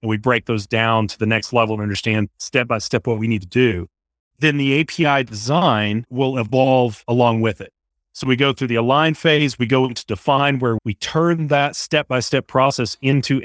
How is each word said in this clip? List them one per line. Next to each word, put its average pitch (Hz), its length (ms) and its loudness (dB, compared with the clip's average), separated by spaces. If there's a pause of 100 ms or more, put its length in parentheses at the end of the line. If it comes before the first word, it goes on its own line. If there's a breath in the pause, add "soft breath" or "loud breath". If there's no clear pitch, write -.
and 110 60 -4
we 110 80 0
break 117 280 0
those 107 220 -4
down 113 400 2
to - 100 -10
the 107 80 -2
next 110 260 -2
level 113 220 2
and 107 80 -4
understand 104 560 -2
step 123 300 -2
by 117 100 -2
step - 300 -4
what 117 100 -2
we 113 100 -4
need 110 140 -2
to 92 60 -14
do, 107 400 0 (500)
then 147 200 0
the 139 160 0
A 151 100 2
P 156 220 -2
I 139 180 2
design 113 880 0
will 131 260 -2
evolve 127 720 2
along 120 340 2
with 110 180 -2
it. - 140 -16 (380)
So - 160 -10
we 127 80 2
go 139 160 2
through 131 160 -4
the 117 80 0
align 143 380 2
phase, 147 440 0
we 123 80 -2
go 131 200 2
into 120 200 -8
define, 139 540 0
where 117 240 0
we 110 120 -4
turn 165 520 0
that 143 300 0
step-by-step 131 680 -2
process 131 540 0
into 135 440 2